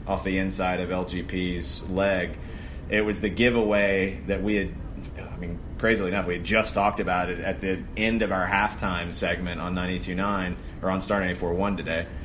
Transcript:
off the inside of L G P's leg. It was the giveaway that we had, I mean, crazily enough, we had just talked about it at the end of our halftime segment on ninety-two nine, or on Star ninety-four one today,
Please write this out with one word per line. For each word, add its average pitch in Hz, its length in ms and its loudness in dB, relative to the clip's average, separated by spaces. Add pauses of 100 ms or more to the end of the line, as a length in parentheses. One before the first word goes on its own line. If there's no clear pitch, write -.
off 95 160 0
the 95 160 0
inside 92 400 0
of 90 100 -2
L 92 160 -2
G 90 160 -4
P's 90 640 -4
leg. 92 560 0 (500)
It 107 160 4
was 98 160 0
the 104 80 2
giveaway 101 960 4
that 98 160 0
we 104 140 2
had, 98 180 0 (580)
I - 60 -8
mean, 87 220 -6 (180)
crazily 107 320 4
enough, 95 160 0
we 87 120 0
had 85 60 -6
just 107 300 2
talked 101 260 4
about 90 300 2
it 85 100 -4
at 92 220 -4
the 95 220 -2 (120)
end 110 280 2
of 98 80 0
our 92 160 2
halftime 95 680 0
segment 87 480 -2
on 90 140 -2
ninety-two 90 400 -2
nine, 92 420 0 (240)
or 92 80 0
on 92 120 2
Star 101 180 2
ninety-four 90 340 0
one 98 240 2
today, 82 300 -2 (160)